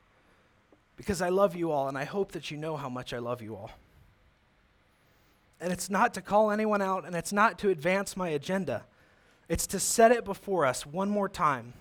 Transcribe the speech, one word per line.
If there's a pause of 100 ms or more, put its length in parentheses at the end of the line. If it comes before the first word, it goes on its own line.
(960)
because
I
love
you
all,
and
I
hope
that
you
know
how
much
I
love
you
all. (1900)
And
it's
not
to
call
anyone
out,
and
it's
not
to
advance
my
agenda. (640)
It's
to
set
it
before
us
one
more
time,